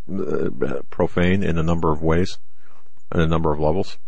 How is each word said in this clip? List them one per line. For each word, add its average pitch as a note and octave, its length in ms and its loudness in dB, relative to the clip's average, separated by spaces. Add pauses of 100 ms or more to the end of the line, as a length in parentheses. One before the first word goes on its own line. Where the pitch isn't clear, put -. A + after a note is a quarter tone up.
Uh, D2 840 -2
profane F#2 520 2
in E2 140 0
a E2 60 2
number E2 280 2
of D2+ 120 2
ways, E2+ 340 2 (800)
in F2 60 2
a D#2+ 60 2
number D#2+ 280 2
of D2 40 -2
levels. D#2 380 0 (120)